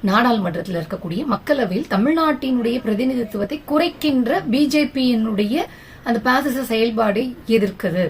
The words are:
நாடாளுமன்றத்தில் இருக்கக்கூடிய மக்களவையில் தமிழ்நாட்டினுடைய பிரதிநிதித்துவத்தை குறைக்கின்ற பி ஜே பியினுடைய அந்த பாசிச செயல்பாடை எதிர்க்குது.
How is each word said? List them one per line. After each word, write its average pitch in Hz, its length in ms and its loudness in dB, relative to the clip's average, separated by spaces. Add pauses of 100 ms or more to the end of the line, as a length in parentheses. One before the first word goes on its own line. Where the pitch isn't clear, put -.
நாடாளுமன்றத்தில் 190 720 0
இருக்கக்கூடிய 170 560 -6
மக்களவையில் 240 600 0
தமிழ்நாட்டினுடைய 254 880 0
பிரதிநிதித்துவத்தை 233 840 -2
குறைக்கின்ற 302 840 0
பி 269 180 2
ஜே 294 180 2
பியினுடைய 226 760 0 (460)
அந்த 226 160 0
பாசிச 262 420 0
செயல்பாடை 226 720 0 (120)
எதிர்க்குது. 190 640 2